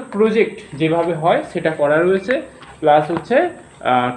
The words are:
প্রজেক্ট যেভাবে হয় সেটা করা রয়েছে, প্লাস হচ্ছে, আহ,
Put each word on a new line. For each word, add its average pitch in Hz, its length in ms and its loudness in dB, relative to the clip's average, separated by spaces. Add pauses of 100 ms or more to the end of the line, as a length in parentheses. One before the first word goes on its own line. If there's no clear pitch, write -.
(160)
প্রজেক্ট 214 420 2 (220)
যেভাবে 165 340 0 (100)
হয় 220 180 2 (100)
সেটা 165 200 -2 (100)
করা 147 180 2
রয়েছে, 190 340 0 (480)
প্লাস 151 220 4 (100)
হচ্ছে, 196 320 -2
আহ, 127 720 -2